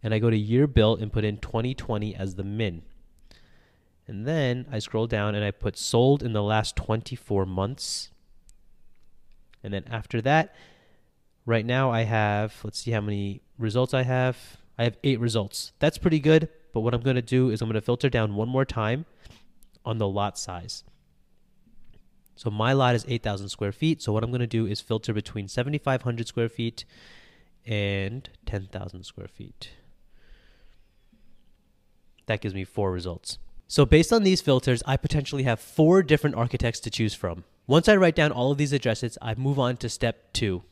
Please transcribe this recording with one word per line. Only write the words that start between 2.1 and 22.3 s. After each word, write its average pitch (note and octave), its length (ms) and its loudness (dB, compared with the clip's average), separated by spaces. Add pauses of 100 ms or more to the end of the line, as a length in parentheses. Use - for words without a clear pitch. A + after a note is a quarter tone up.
as F#2+ 180 -4
the F#2+ 80 -8
min. G2+ 400 -4 (1300)
And G#2+ 180 -10
then C3 460 -2
I A2 80 -4
scroll A2 260 -2
down G#2 300 -2
and G#2 80 -2
I G2+ 80 -2
put - 240 -6
sold C3 480 4
in A#2+ 80 -2
the G#2 100 0
last G#2+ 320 0
twenty-four A2 720 -2
months. F#2+ 640 -6 (1500)
And G2+ 100 -8
then G2 160 -4
after A#2 340 -4
that, D3+ 340 2 (880)
right A#2 180 0
now B2+ 280 2
I A2+ 80 2
have, G#2+ 640 0
let's G#2 160 -8
see A#2 100 -6
how A2 120 0
many G2+ 400 -4 (140)
results A#2+ 380 0
I C3 80 2
have. B2+ 560 -2 (180)
I A#2+ 60 -2
have A#2 220 0
eight B2+ 160 2
results. A2 580 -2
That's D3+ 200 2
pretty D#3+ 200 2
good, D#3 300 6 (240)
but A#2 80 -2
what A#2 140 0
I'm A#2 80 -2
gonna B2+ 200 2
do B2+ 280 2
is A2 120 -2
I'm A2+ 60 -4
gonna A2 120 0
filter A#2+ 300 0
down A2 240 0
one A2 140 -2
more C3 160 2
time B2 420 -2 (800)
on A2+ 140 -4
the G#2 100 0
lot G2+ 280 -2
size. - 460 -12 (1500)